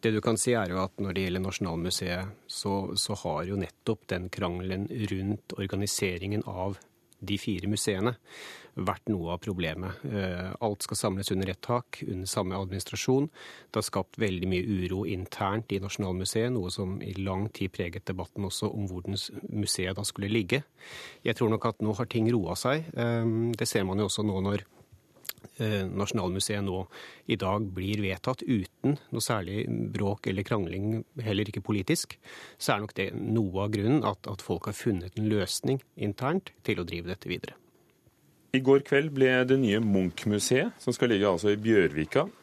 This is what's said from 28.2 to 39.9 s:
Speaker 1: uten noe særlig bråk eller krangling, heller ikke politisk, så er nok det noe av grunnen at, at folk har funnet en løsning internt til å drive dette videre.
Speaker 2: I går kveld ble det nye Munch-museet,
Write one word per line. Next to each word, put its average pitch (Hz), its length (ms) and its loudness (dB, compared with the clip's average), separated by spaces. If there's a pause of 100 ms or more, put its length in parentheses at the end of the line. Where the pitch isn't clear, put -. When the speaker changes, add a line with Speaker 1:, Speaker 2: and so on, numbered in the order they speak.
Speaker 1:
uten 131 560 0 (160)
noe 117 80 -2
særlig 101 480 -2
bråk 104 640 -2
eller 98 160 -2
krangling, 104 540 -2 (180)
heller 107 240 0
ikke 107 240 -6
politisk, 104 480 0 (400)
så 113 220 2
er 104 80 -4
nok - 100 -10
det 98 240 -2
noe 101 460 2
av 107 100 0
grunnen 120 240 4
at, 107 320 -2
at - 80 -8
folk - 320 -4
har - 80 -8
funnet 95 400 0
en 107 80 2
løsning 110 560 0 (160)
internt 131 640 -2
til 95 160 0
å 87 80 -4
drive 87 240 -6
dette - 160 -8
videre. - 300 -6 (920)
Speaker 2:
I 131 80 4
går 135 240 8
kveld 143 320 2
ble 131 140 8 (180)
det 135 80 8
nye 110 240 4
Munch-museet, 104 960 4